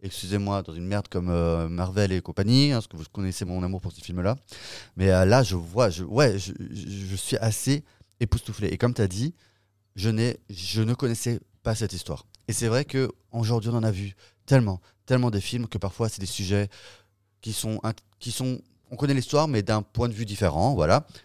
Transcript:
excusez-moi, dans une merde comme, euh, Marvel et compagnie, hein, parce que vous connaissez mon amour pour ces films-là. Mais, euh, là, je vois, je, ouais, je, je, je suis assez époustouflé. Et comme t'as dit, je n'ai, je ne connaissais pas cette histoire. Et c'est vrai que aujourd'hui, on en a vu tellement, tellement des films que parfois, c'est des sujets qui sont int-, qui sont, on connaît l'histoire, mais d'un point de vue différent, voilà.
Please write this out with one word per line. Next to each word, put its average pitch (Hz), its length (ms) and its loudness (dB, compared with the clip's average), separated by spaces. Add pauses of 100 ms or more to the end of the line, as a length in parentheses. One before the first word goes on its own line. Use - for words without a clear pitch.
excusez-moi, 98 600 -2
dans 82 120 -12
une 87 120 -6
merde 101 220 -2
comme, 90 220 -2
euh, 85 380 2
Marvel 92 440 0
et 90 80 0
compagnie, 120 500 2
hein, 131 60 2
parce 110 100 -4
que - 100 -18
vous 78 160 -12
connaissez 95 320 -4
mon 90 200 -4
amour 92 160 -4
pour 90 120 -8
ces - 100 -20
films-là. 90 340 -2 (600)
Mais, 95 140 6
euh, 92 140 8
là, 120 180 8
je 92 140 0
vois, 90 340 2
je, 87 140 -6
ouais, 110 340 4
je, 98 140 -6 (180)
je, 98 400 -10
je 98 60 -4
suis - 220 -4
assez 131 440 0 (380)
époustouflé. 107 480 -2
Et - 100 -2
comme 120 160 2
t'as 104 140 2
dit, 113 260 -2 (640)
je 107 140 0
n'ai, 113 280 0 (100)
je 92 340 -4
ne 117 120 2
connaissais 117 460 -2 (220)
pas 110 140 0
cette 110 160 -4
histoire. 85 340 -8 (220)
Et 113 40 -4
c'est 117 140 -2
vrai 123 180 2
que 131 240 0 (220)
aujourd'hui, 117 400 0
on 117 60 0
en 113 80 0
a 110 80 2
vu 98 220 -6 (320)
tellement, 110 340 4 (260)
tellement 123 240 2
des 101 100 0
films 120 280 -4
que - 100 -6
parfois, 107 300 -2
c'est 101 120 -8
des 95 60 -6
sujets 101 420 0 (720)
qui 110 120 -8
sont 110 320 -4
int-, 110 80 -2 (260)
qui 120 140 -8
sont, 127 280 -2 (300)
on 113 60 -10
connaît 139 180 2
l'histoire, 147 320 2
mais 120 160 2
d'un 107 200 0
point 120 260 -2
de 117 40 -4
vue 110 140 -6
différent, 98 480 2
voilà. 95 320 4 (180)